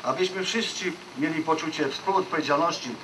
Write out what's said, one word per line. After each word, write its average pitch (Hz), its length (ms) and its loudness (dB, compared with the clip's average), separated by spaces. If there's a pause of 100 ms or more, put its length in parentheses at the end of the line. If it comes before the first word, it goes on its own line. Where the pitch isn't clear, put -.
Abyśmy 185 400 0
wszyscy 196 500 -2 (240)
mieli 156 260 0
poczucie 156 460 2
współodpowiedzialności 156 1000 2 (140)